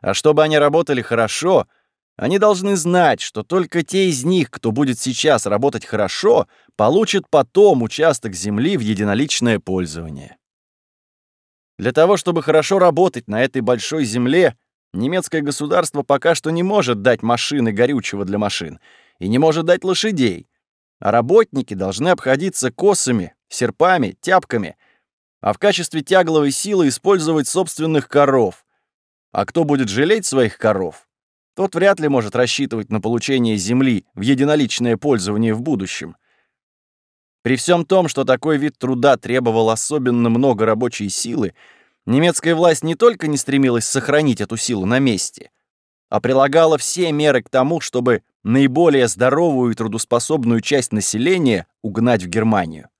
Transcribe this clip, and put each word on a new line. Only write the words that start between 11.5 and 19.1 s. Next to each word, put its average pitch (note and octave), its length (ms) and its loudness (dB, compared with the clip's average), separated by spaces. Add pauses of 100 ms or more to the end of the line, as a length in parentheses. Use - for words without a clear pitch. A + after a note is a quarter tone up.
Для A2+ 120 -2
того, F3 260 4
чтобы E3 260 -2
хорошо D#3 340 2
работать F3 500 2
на G#2+ 160 0
этой C3 200 -4
большой B2 420 -2
земле, B2 500 0 (380)
немецкое D#3 480 -4
государство D3 600 -2
пока D3+ 320 2
что D#3 160 -6
не E3+ 100 -2
может E3+ 400 0
дать A2+ 220 2
машины A#2+ 480 -2
горючего A2 540 -2
для G2 120 -4
машин G2 420 -6 (380)